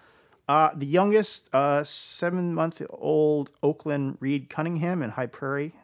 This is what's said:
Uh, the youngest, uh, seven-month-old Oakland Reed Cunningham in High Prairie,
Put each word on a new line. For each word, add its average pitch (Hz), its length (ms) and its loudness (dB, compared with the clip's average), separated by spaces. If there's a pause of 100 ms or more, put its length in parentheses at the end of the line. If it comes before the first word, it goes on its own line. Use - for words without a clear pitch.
(480)
Uh, 151 280 4
the 143 100 -6
youngest, 202 640 2
uh, 143 300 4
seven-month-old 160 1700 -2 (120)
Oakland 143 580 -2
Reed 135 280 -2
Cunningham 170 540 -2
in 113 80 -4
High 123 160 -4
Prairie, 143 580 -6